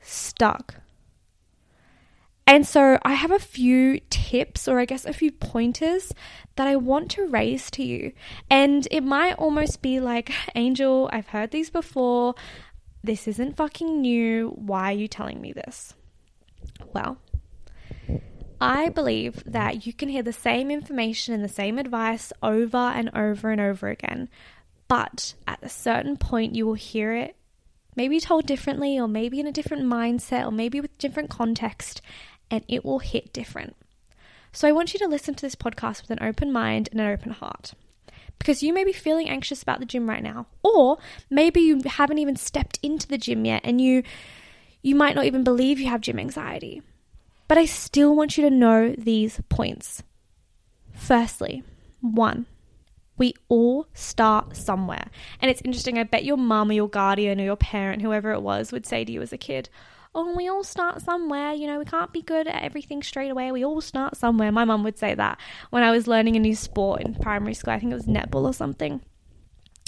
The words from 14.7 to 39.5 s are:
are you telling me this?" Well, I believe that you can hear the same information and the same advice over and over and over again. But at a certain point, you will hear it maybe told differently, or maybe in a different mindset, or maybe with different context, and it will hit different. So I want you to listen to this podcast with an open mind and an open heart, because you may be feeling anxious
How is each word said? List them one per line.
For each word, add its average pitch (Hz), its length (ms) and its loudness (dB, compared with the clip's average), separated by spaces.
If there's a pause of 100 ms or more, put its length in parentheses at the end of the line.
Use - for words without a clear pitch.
are 202 40 -2
you 214 120 -4
telling - 320 -10
me - 120 -14
this?" - 400 -16 (1000)
Well, - 240 -6 (1400)
I 277 300 2
believe 233 540 -2
that 220 400 -4
you 233 80 -8
can 285 160 -6
hear 269 140 -4
the 233 100 -4
same 254 380 -2
information 240 640 -4
and 208 100 -2
the 196 40 -6
same 208 300 -4
advice 226 540 -4 (100)
over 226 360 0
and 240 360 -2
over 214 360 -2
and 214 100 0
over 202 280 -2
again. - 400 -6 (600)
But - 460 -2 (140)
at - 140 -8
a 247 60 -16
certain 269 480 -2
point, 226 380 -2
you 226 100 -2
will 220 100 0
hear 220 380 -4
it 247 240 -6 (600)
maybe 269 240 0
told 320 260 2
differently, 277 540 -2
or 233 80 -2
maybe 233 320 -4
in 294 60 -4
a 285 60 -6
different 294 300 -6
mindset, 240 640 -2
or 220 60 -4
maybe 233 280 -4
with 294 160 -10
different 277 320 -6
context, - 720 -4 (500)
and 220 180 -4
it - 160 -4
will 269 160 -2
hit - 320 -6
different. - 440 -12 (760)
So 302 160 2
I 302 40 6
want 339 220 0
you 392 60 -6
to 392 80 0
listen 294 260 -4
to - 80 -12
this 269 120 -8
podcast 226 480 -8
with - 80 -12
an 226 120 -6
open 269 300 -2
mind 220 400 0
and 220 80 -2
an 208 80 0
open 214 240 -4
heart, - 420 -14 (640)
because 285 240 0
you 311 100 2
may 381 120 2
be 381 80 2
feeling 320 360 0
anxious 269 340 -8